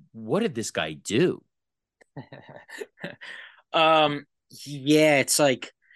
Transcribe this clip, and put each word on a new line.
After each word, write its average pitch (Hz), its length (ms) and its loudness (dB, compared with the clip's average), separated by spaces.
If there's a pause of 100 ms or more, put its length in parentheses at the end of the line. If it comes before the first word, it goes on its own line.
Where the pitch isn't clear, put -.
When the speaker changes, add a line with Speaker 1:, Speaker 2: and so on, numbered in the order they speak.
(140)
Speaker 1:
what 113 260 -6
did 208 160 -4
this 113 160 -8
guy 80 220 -6
do? 110 500 -2 (720)
Speaker 2:
<laughs> - 80 -18 (1500)
Um, 156 520 4 (380)
yeah, 147 540 2
it's 131 200 0
like, 135 360 0 (220)